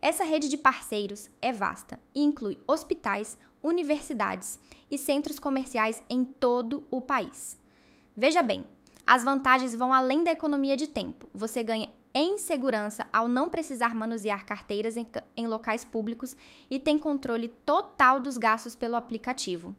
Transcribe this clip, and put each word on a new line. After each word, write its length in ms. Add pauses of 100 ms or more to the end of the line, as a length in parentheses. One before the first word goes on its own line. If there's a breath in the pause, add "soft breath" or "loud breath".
Essa 220
rede 240
de 80
parceiros 720 (120)
é 120
vasta 440 (160)
e 80
inclui 460
hospitais, 680 (260 soft breath)
universidades 960 (320 loud breath)
e 60
centros 420
comerciais 680
em 160
todo 680
o 80
país. 580 (560 soft breath)
Veja 300
bem, 220 (420 loud breath)
as 160
vantagens 500
vão 200
além 280
da 100
economia 440
de 120
tempo. 460
Você 300
ganha 260 (240)
em 240
segurança 760
ao 160
não 180
precisar 480
manusear 500
carteiras 520
em 80
ca-, 180 (140)
em 100
locais 380
públicos 500 (340 loud breath)
e 100
tem 200
controle 480 (180)
total 540
dos 180
gastos 380
pelo 220
aplicativo. 800